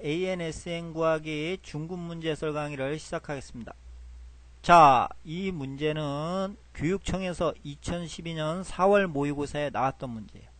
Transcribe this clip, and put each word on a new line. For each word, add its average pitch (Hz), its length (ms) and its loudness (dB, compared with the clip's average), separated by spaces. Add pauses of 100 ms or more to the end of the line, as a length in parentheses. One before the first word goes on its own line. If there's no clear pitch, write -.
에이엔, 175 380 -2
에스엔 170 520 -8
구하기 160 680 0
중급 160 340 -8
문제 170 320 -6
해설 151 240 -4
강의를 147 460 -4
시작하겠습니다. 143 720 -10 (880)
자, 143 480 10 (140)
이 180 280 -4
문제는 151 1040 -4 (200)
교육청에서 175 880 -2
이천십이 165 720 -8
년 160 280 -4
사월 196 440 4
모의고사에 143 640 -2
나왔던 131 360 -2
문제예요. 110 400 -12 (120)